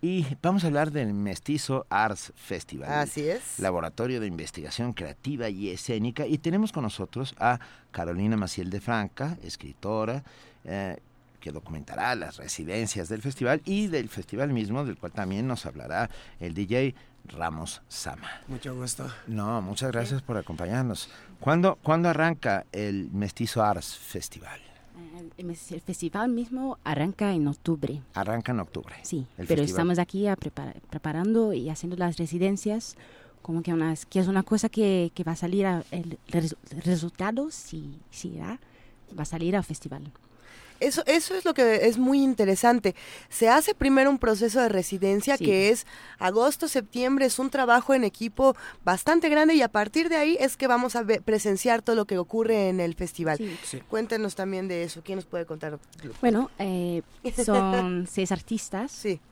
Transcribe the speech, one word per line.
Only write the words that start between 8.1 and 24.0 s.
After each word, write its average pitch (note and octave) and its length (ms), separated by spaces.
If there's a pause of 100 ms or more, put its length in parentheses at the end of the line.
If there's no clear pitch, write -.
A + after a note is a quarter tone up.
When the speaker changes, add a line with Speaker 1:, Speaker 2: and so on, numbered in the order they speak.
Speaker 1:
Maciel F#2 320
de F#2+ 120
Franca, A#2+ 640
escritora, A2 800 (400)
eh, F#2+ 320 (420)
que D#2 140
documentará E2 640
las E2 200
residencias F2 720
del G#2+ 140
festival C3+ 420
y G3+ 220
del D3 220
festival B2+ 440
mismo, A#2 320
del A2 120
cual F2 160
también G2+ 340
nos B2 200
hablará D#2 440 (300)
el E2+ 140
D G2 120 (280)
J - 440
Ramos D#2+ 480
Sama. - 420 (200)
Speaker 3:
Mucho C3 260
gusto. B2+ 340 (200)
Speaker 1:
No, A2 340
muchas G#2 300
gracias A#2 280
Speaker 3:
Sí. - 60
Speaker 1:
por A#2+ 100
acompañarnos. F#2+ 720 (300)
¿Cuándo, F3 420
cuándo E3 280
arranca D3+ 640
el G2+ 400
Mestizo G#2 500
Arts G2+ 340
Festival? - 640 (360)